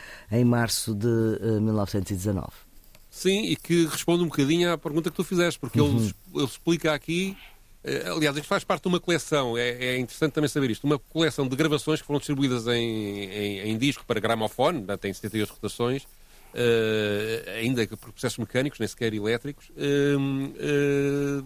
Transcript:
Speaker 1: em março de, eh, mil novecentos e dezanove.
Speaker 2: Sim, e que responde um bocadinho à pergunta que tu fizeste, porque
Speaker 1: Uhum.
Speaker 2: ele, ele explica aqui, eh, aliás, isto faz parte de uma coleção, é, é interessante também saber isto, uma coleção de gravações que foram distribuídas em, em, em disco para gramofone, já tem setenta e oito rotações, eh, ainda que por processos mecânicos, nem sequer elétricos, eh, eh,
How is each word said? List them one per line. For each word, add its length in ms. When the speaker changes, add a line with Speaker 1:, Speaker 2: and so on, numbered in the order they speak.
Speaker 1:
em 140
março 480
de, 140
eh, 520
mil 140
novecentos 380
e 40
dezanove. 360
Speaker 2:
Sim, 360
e 100
que 320
responde 360
um 40
bocadinho 440
à 60
pergunta 320
que 60
tu 80
fizeste, 360
porque 220
Speaker 1:
Uhum. 160
Speaker 2:
ele, 160
ele 100
explica 480
aqui, 420
eh, 240
aliás, 300
isto 100
faz 160
parte 200
de 60
uma 100
coleção, 580
é, 120
é 20
interessante 360
também 140
saber 220
isto, 140
uma 160
coleção 480
de 80
gravações 460
que 40
foram 140
distribuídas 480
em, 560
em, 360
em 80
disco 260
para 140
gramofone, 680
já 80
tem 160
setenta 260
e 40
oito 120
rotações, 520
eh, 1080
ainda 260
que 80
por 160
processos 260
mecânicos, 420
nem 80
sequer 260
elétricos, 640
eh, 380
eh, 880